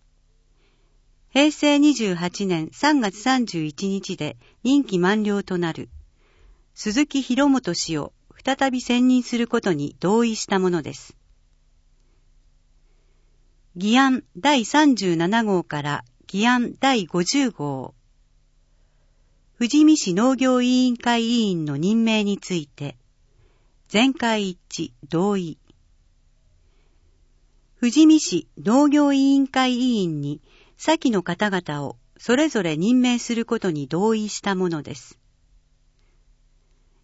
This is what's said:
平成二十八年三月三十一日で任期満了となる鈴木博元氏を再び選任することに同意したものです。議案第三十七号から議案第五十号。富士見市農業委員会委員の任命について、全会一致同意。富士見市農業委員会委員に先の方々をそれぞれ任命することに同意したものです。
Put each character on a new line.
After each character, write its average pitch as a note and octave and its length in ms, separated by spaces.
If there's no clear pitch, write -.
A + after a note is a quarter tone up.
平 D4 220
成 D4 260
二 D4 160
十 G#3+ 220
八 F3+ 320
年 D#3+ 240
三 C#4+ 280
月 G#3 220
三 B3+ 240
十 E3 180
一 D#3 260
日 F#3+ 280
で D3+ 200
任 C4+ 200
期 G3+ 140
満 G3 240
了 G3+ 220
と F3+ 160
な E3+ 120
る - 180
鈴 A3 320
木 C4+ 160
博 C4 280
元 A#3+ 260
氏 D#3 240
を - 120
再 C4+ 280
び B3 100
選 B3 260
任 B3+ 140
す A#3 160
る A#3 100
こ A#3 140
と G3+ 100
に C#3+ 280
同 G#3+ 260
意 A3 100
し - 120
た G3 100
も F#3 140
の E3+ 100
で C3+ 140
す。 - 200
議 G#3 240
案 C4 240
第 C4 300
三 C#4+ 300
十 F#3 200
七 G3 280
号 F#3+ 200
か D3 200
ら C#3+ 200
議 G3+ 220
案 B3 320
第 B3+ 260
五 F3 180
十 C4 280
号。 C#3 420
富 A#3+ 140
士 D4+ 160
見 D#4 120
市 F#3 160
農 B3 220
業 B3+ 260
委 B3 60
員 B3+ 300
会 A#3 280
委 A3+ 260
員 E3 120
の D3 140
任 G#3+ 260
命 A3 220
に G3+ 120
つ - 160
い D#3+ 140
て、 - 300
全 B3+ 260
会 A3 360
一 F3+ 100
致 - 220
同 G3 300
意。 E3+ 200
富 A#3+ 100
士 D4+ 160
見 D#4 140
市 - 380
農 B3 320
業 C#4+ 240
委 C4+ 60
員 C#4 280
会 B3+ 300
委 A#3+ 260
員 D#3+ 160
に C#3+ 220
先 D#4 360
の F#3+ 120
方 G3+ 260
々 D#3 340
を - 140
そ - 180
れ D4+ 140
ぞ A3 120
れ E3 140
任 A3+ 240
命 B3 200
す - 160
る A3+ 100
こ A3+ 120
と F#3+ 140
に C#3+ 160
同 G#3 280
意 G#3+ 120
し - 140
た G3 140
も F#3 120
の D#3+ 140
で C#3+ 140
す。 - 220